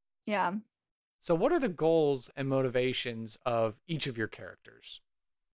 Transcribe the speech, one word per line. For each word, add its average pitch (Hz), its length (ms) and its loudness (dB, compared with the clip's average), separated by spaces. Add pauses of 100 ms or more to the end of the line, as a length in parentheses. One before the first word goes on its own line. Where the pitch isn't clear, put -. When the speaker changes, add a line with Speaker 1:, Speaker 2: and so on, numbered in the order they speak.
(260)
Speaker 1:
Yeah. 190 280 0 (640)
Speaker 2:
So - 140 2
what 208 180 2
are 349 80 2
the 262 80 0
goals 156 680 2
and 135 120 -2
motivations 127 1000 0
of 113 400 0
each 160 200 -2
of 120 120 -6
your 107 100 0
characters? - 720 -16 (540)